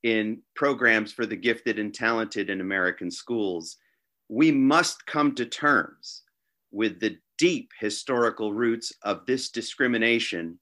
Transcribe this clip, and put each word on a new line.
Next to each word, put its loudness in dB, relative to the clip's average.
in 0
programs 2
for -2
the -6
gifted 0
and -6
talented -2
in -4
American -2
schools. -4
We 4
must 4
come 0
to -4
terms -2
with -2
the -2
deep 2
historical -2
roots -2
of -4
this -2
discrimination -2